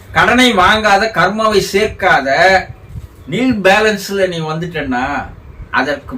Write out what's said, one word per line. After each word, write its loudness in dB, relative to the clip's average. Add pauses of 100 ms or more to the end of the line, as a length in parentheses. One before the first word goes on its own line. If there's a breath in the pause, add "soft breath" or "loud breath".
(120)
கடனை 4
வாங்காத, 4
கர்மாவை 0 (120)
சேர்க்காத 0 (960)
நில் 0
பேலன்ஸ்ல 2
நீ -4
வந்துட்டன்னா -6 (640)
அதற்கு -6